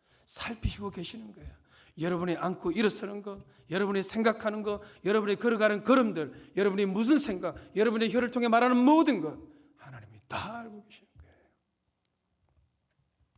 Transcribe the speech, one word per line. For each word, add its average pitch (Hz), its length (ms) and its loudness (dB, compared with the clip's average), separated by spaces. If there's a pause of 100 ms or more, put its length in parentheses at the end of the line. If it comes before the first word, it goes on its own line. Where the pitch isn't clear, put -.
(260)
살피시고 - 640 -6
계시는 208 420 -12
거예요. 76 220 -18 (460)
여러분이 175 360 -2
앉고 175 360 -4
일어서는 202 500 -2
것, 202 240 -14 (240)
여러분이 196 340 0
생각하는 214 580 -2
것, 208 200 -4 (240)
여러분이 208 320 2
걸어가는 214 460 2
걸음들, 208 760 0
여러분이 196 280 2
무슨 220 340 2
생각, 180 360 -4 (200)
여러분의 220 380 2
혀를 247 180 0
통해 240 160 0
말하는 240 300 4
모든 285 440 6
것, 151 180 -8 (380)
하나님이 123 500 -20
다 226 320 -8
알고 208 240 -16
계시는 - 240 -20 (100)
거예요. - 200 -20 (2000)